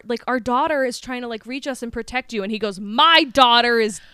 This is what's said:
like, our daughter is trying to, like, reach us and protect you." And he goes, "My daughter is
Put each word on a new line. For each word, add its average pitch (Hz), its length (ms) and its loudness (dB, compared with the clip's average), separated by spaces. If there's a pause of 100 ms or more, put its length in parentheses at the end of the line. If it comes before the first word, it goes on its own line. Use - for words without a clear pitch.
like, 233 220 -6
our 254 120 -2
daughter 269 460 0
is 247 160 -6
trying 247 220 -10
to, 240 60 -10
like, 220 180 -12
reach 262 200 -10
us 254 160 -8
and 233 80 -8
protect 240 440 -8
you." 202 80 -4
And 202 100 -6
he 220 60 -4
goes, 202 200 -4
"My 302 460 4
daughter 240 560 4
is 214 180 -2 (140)